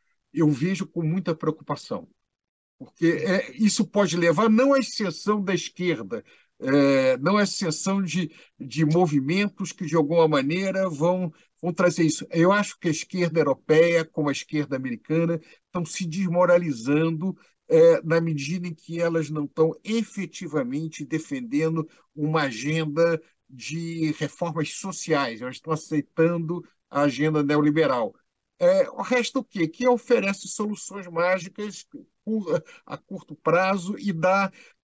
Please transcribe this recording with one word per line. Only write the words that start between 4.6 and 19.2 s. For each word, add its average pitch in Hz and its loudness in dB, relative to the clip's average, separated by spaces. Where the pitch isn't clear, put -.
à 269 4
ascensão 208 -2
da 190 -2
esquerda, 117 -4
é, 135 4
não 175 2
à 208 4
ascensão 196 -2
de, 170 -2
de 139 -4
movimentos 165 0
que, - -10
de 151 -2
alguma 160 4
maneira, 180 0
vão, 170 0
vão 175 -4
trazer 175 2
isso. 147 0
Eu 175 4
acho 202 0
que 175 -4
a - 2
esquerda 165 -2
europeia, 160 4
como 151 -4
a 143 2
esquerda 143 -6
americana, 160 -2
estão 175 -6
se - -8
desmoralizando, 165 0
é, 165 6
na 165 0
medida 165 -4
em 170 -8
que 165 -10
elas 165 -2